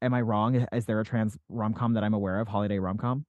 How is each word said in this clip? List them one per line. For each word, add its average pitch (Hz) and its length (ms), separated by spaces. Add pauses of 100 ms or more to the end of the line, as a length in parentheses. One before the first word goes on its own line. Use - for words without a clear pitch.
am 123 140
I 123 60
wrong? 113 360 (140)
I, 120 60
is 113 100
there 107 140
a 110 40
trans 110 320 (120)
rom-com 113 460
that 107 100
I'm 107 100
aware 98 260
of, 110 80
holiday 101 300
rom-com? 120 480